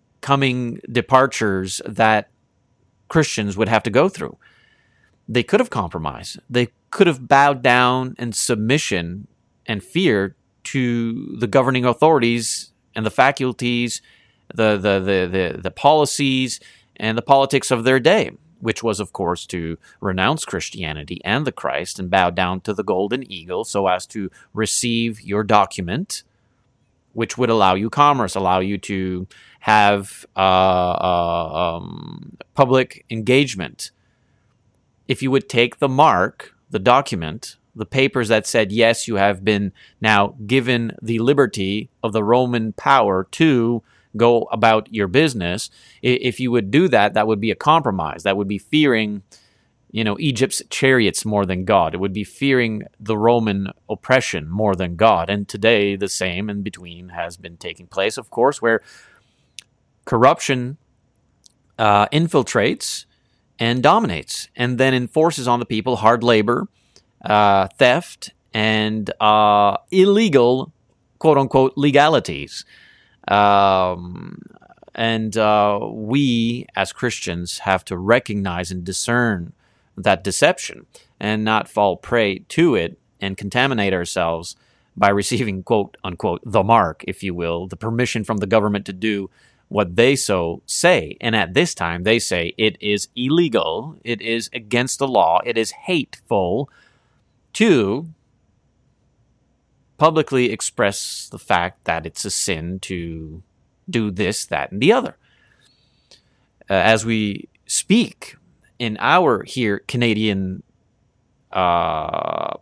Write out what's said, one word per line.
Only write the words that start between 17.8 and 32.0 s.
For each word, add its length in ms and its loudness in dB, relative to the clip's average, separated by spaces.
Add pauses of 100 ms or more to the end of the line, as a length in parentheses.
their 140 4
day, 320 2 (280)
which 240 -4
was, 160 -2
of 140 -8
course, 320 -4
to 320 -8 (240)
renounce 420 -2
Christianity 800 -10
and 240 -2
the 40 -4
Christ 460 -6
and 120 -8
bow 200 4
down 320 -2
to 120 -6
the 100 -4
golden 480 -2
eagle 320 -8
so 240 -2
as 200 0
to 220 -10 (240)
receive 680 -4
your 220 -2
document, 800 -2 (880)
which 260 -6
would 120 0
allow 260 4
you 140 -2
commerce, 440 0
allow 260 0
you 180 -4
to 500 -6 (320)
have, 680 2 (100)
uh, 40 -4
uh, 1400 0
um, 600 -14 (180)